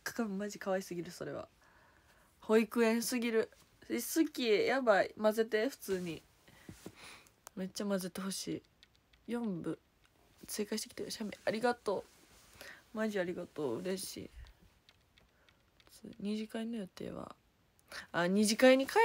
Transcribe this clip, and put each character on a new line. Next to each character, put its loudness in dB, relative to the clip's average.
か-、 -4
マ -4
ジ -12
可 -4
愛 0
す -12
ぎ -4
る、 -10
そ -10
れ -6
は。 -10
保 6
育 2
園 4
す -2
ぎ 0
る。 2
え、 -2
好 0
き。 -2
や 4
ば 8
い。 -4
混 4
ぜ 2
て、 2
普 -6
通 -4
に。 -6
め -4
っ -8
ち -8
ゃ -4
混 2
ぜ -6
て -8
ほ -4
し -6
い。 -6
四 -4
部。 -6
追 -4
加 -4
し -4
て -10
き -20
て -8
る。 -8
写 -8
メ。 -6
あ -2
り -2
が 2
と -4
う。 -8
マ -2
ジ -2
あ 0
り -4
が -8
と -4
う。 -2
嬉 -4
し -10
い。 -12
二 -4
次 -6
会 -6
の -6
予 -6
定 -10
は？ -12
あ、 2
二 4
次 2
会 8
に 2
帰 4